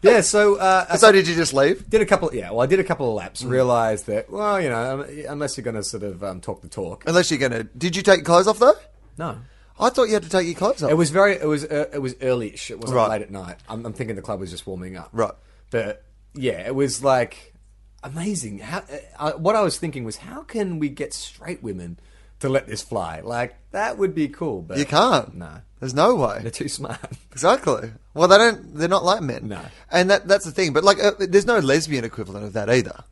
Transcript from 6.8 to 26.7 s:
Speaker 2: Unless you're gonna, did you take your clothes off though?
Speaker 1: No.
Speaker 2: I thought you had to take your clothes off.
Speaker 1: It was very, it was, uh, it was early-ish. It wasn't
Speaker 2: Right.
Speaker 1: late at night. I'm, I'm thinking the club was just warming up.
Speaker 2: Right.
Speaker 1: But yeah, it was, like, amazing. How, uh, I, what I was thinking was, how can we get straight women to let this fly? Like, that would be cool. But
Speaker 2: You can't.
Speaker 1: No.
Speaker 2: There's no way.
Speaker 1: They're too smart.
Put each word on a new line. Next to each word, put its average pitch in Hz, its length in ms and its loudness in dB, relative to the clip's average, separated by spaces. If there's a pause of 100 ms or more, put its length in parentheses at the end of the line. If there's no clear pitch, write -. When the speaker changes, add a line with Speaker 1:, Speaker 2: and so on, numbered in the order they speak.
Speaker 2:
Unless 170 240 2
you're 147 80 -2
gonna, 117 240 -2
did 156 320 -6
you 190 80 -4
take 190 140 8
your 156 80 -6
clothes 175 220 6
off 214 120 0
though? 254 160 6 (420)
Speaker 1:
No. 151 200 -8 (420)
Speaker 2:
I 240 100 4
thought 254 180 0
you 214 60 0
had 202 100 0
to 160 60 -16
take 185 160 2
your 165 100 -6
clothes 196 280 -2
off. 143 80 2
Speaker 1:
It - 20 4
was 160 160 2
very, 196 240 4
it 151 140 -4
was, 151 180 -2
uh, 147 260 -2
it 147 80 -8
was 131 220 -6
early-ish. 120 480 -4
It 104 100 -14
wasn't 117 180 -4
Speaker 2:
Right. 110 120 4
Speaker 1:
late 107 140 -2
at 104 80 -14
night. 90 260 -12 (100)
I'm, 113 200 -12
I'm 110 60 -10
thinking 113 220 -8
the 95 60 -12
club 101 180 -8
was 92 120 -10
just 87 160 -14
warming 92 300 -12
up. 82 140 -18
Speaker 2:
Right. 113 220 -2 (380)
Speaker 1:
But 107 320 -4 (320)
yeah, 123 300 -4
it 127 100 -6
was, 127 280 -2
like, 131 500 0 (500)
amazing. 139 560 -8
How, 160 200 -10
uh, - 40 -16 (360)
I, 151 120 -2
what 160 240 0
I 214 60 2
was 185 160 0
thinking 139 260 -8
was, 110 140 -8
how 254 260 -16
can 196 340 -6
we 151 120 -2
get 143 240 -10
straight - 500 -14
women 90 360 -10 (400)
to 139 100 -2
let 135 180 0
this 107 160 -10
fly? 82 400 -6
Like, 120 320 -6 (160)
that 214 260 -4
would 190 160 0
be 156 160 -2
cool. 131 320 -8
But 82 160 -8
Speaker 2:
You 90 80 0
can't. 151 500 2
Speaker 1:
No. 80 260 -16 (180)
Speaker 2:
There's 131 140 -8
no 185 220 4
way. 117 280 -2
Speaker 1:
They're 113 80 -8
too - 180 -8
smart. - 320 -10